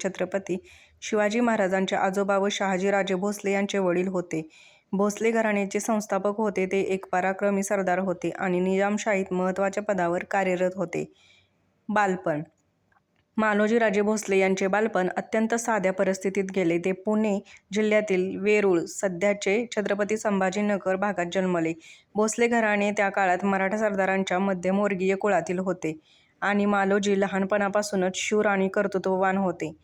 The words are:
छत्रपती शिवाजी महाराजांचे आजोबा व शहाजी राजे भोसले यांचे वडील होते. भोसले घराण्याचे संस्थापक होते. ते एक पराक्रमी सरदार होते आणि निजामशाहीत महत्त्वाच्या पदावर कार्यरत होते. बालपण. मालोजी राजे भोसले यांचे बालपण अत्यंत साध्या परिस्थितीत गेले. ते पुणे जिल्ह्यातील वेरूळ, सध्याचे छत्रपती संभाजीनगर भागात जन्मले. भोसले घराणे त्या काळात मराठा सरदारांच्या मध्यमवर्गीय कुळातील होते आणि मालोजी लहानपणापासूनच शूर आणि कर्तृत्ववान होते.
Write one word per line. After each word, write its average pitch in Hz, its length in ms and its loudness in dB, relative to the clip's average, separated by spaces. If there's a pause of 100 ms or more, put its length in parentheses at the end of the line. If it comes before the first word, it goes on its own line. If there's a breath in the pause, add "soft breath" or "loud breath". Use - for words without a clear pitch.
छत्रपती 185 540 -4 (440 loud breath)
शिवाजी 208 380 0
महाराजांचे 196 560 2
आजोबा 196 420 0
व 196 140 2
शहाजी 196 400 0
राजे 196 240 0
भोसले 202 360 -4
यांचे 196 260 0
वडील 180 300 2
होते. 175 420 -4 (420 loud breath)
भोसले 208 400 0
घराण्याचे 208 480 0
संस्थापक 208 580 -2
होते. 196 280 0
ते 196 160 0
एक 190 300 -2
पराक्रमी 196 520 0
सरदार 185 360 0
होते 180 300 -2
आणि 180 300 -2
निजामशाहीत 190 720 0
महत्त्वाच्या 190 500 -2
पदावर 180 400 -2
कार्यरत 185 520 0
होते. 165 380 -6 (760 soft breath)
बालपण. 185 540 0 (920)
मालोजी 214 420 2
राजे 208 220 2
भोसले 202 360 0
यांचे 190 300 2
बालपण 202 500 0
अत्यंत 220 380 -2
साध्या 208 380 0
परिस्थितीत 190 500 0 (120)
गेले. 175 220 2
ते 180 140 -2
पुणे 214 480 0 (340 loud breath)
जिल्ह्यातील 208 640 0
वेरूळ, 196 480 4
सध्याचे 202 800 -2 (100)
छत्रपती 208 420 -2
संभाजीनगर 196 800 0
भागात 185 380 -2
जन्मले. 175 400 0 (420 loud breath)
भोसले 220 320 0
घराणे 208 440 2
त्या 202 180 0
काळात 190 360 0
मराठा 196 320 2
सरदारांच्या 190 600 0
मध्यमवर्गीय 190 760 0
कुळातील 185 440 0
होते 170 400 -4 (420 loud breath)
आणि 202 240 0
मालोजी 196 560 2
लहानपणापासूनच 196 920 0
शूर 214 300 0
आणि 196 220 2
कर्तृत्ववान 190 720 0
होते. 170 340 -2 (120 soft breath)